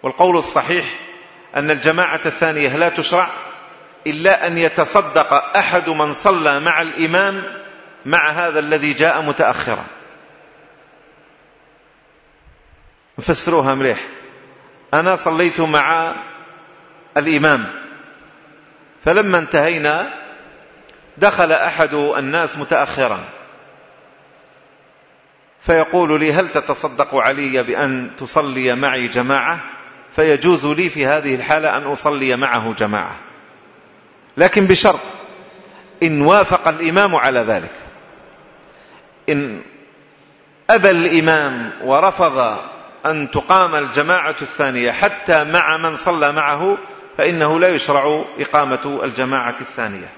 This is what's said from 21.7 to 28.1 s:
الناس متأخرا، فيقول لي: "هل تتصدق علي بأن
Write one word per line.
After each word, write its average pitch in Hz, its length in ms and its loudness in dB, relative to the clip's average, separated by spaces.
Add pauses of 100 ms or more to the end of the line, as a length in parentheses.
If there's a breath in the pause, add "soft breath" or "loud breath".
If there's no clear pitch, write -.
الناس 147 640 -2
متأخرا، 135 600 0 (2500)
فيقول 160 600 2
لي: 151 120 0
"هل 170 160 0
تتصدق 143 680 -2
علي 131 480 0
بأن 127 560 -4